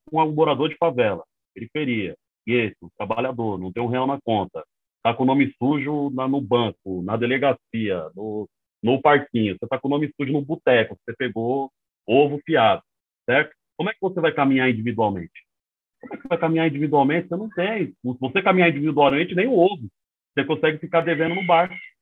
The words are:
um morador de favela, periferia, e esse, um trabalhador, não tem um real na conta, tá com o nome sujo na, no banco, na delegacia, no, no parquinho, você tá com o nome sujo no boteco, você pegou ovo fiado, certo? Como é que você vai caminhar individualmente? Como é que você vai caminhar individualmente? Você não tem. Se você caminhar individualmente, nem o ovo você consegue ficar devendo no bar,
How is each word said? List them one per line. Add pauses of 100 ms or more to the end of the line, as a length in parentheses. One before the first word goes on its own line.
(100)
um
morador
de
favela, (320)
periferia, (300)
e
esse,
um
trabalhador,
não
tem
um
real
na
conta, (380)
tá
com
o
nome
sujo
na,
no
banco,
na
delegacia,
no, (340)
no
parquinho,
você
tá
com
o
nome
sujo
no
boteco,
você
pegou (360)
ovo
fiado, (460)
certo? (220)
Como
é
que
você
vai
caminhar
individualmente? (560)
Como
é
que
você
vai
caminhar
individualmente?
Você
não
tem.
Se
você
caminhar
individualmente,
nem
o
ovo (480)
você
consegue
ficar
devendo
no
bar, (320)